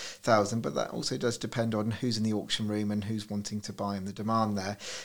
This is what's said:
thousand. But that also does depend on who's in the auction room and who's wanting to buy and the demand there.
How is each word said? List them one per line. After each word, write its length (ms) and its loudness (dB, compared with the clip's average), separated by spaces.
thousand. 400 6
But 140 -2
that 160 0
also 260 -4
does 220 0
depend 340 0
on 160 0
who's 280 0
in 60 0
the 100 2
auction 340 -2
room 240 0
and 140 0
who's 260 -4
wanting 300 -4
to 120 -8
buy 220 -2
and 120 -6
the 60 -8
demand 460 2
there. 180 -4